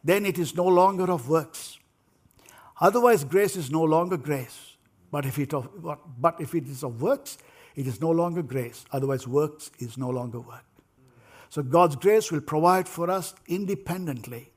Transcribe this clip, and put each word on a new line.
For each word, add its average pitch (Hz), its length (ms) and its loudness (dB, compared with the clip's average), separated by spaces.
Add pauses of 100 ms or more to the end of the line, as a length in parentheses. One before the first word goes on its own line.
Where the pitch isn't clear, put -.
then 196 220 2
it 180 140 -2
is 160 160 -4
no 175 100 0
longer 185 460 4
of 131 160 -2
works. - 520 -2 (1000)
Otherwise, 208 460 6
grace 190 320 2
is 143 120 -6
no 160 140 0
longer 170 320 2
grace. 135 600 -8 (360)
But 143 140 -4
if 135 120 -4
it 143 160 -4
of, 131 160 -6 (140)
but, 151 160 -8 (180)
but 160 220 0
if 160 160 -8
it 147 120 -2
is 139 160 -12
of 120 180 -8
works, 269 360 -2 (380)
it 135 120 -4
is 117 120 -6
no 160 120 0
longer 170 300 0
grace. 120 500 -8
Otherwise, 135 360 -2
works 147 420 -2 (100)
is 120 180 -10
no 127 120 -6
longer 120 300 -6
work." 117 240 -18 (840)
So 151 120 -6
God's 147 360 4
grace 208 340 4
will 151 100 -2
provide 175 460 2
for 170 220 -4
us 185 240 -4 (140)
independently 180 1080 -6